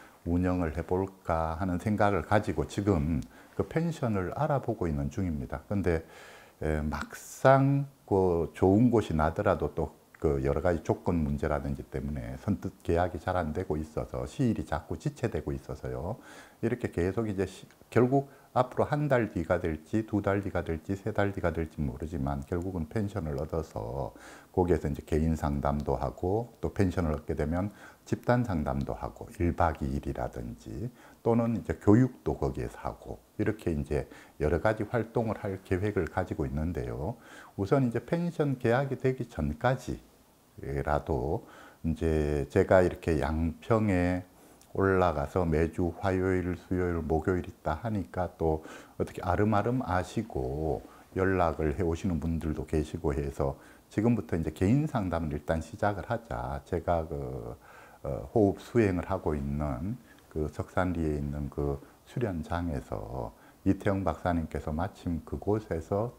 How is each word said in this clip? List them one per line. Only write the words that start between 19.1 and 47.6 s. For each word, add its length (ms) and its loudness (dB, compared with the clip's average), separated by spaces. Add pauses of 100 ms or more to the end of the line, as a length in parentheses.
뒤가 280 2
될지 460 -2
두 160 0
달 200 2
뒤가 220 -2
될지 320 -4
세 160 -6
달 200 2
뒤가 220 0
될지 280 -4
모르지만 600 -4
결국은 480 -4
펜션을 520 -2
얻어서 720 -4 (400)
거기에서 360 4
이제 160 -4
개인 300 2
상담도 600 0
하고 680 -2
또 120 -2
펜션을 400 2
얻게 220 -4
되면 360 0 (340)
집단 380 0
상담도 500 -2
하고 340 -10 (120)
일 160 2
박 260 2
이 40 -4
일이라든지 1080 -6 (320)
또는 340 2
이제 240 -4
교육도 560 4
거기에서 420 -4
하고 400 -10 (180)
이렇게 340 -2
이제 360 -2 (320)
여러 220 2
가지 220 2
활동을 600 -2
할 200 -6
계획을 420 0
가지고 400 -2
있는데요. 720 -4 (400)
우선 320 2
이제 180 -2
펜션 540 0
계약이 380 2
되기 320 -2
전까지라도 2250 -2 (360)
이제 640 2
제가 320 6
이렇게 400 2
양평에 1040 2 (480)
올라가서 720 2
매주 540 0
화요일, 580 0
수요일, 380 -2
목요일 520 0
있다 260 -6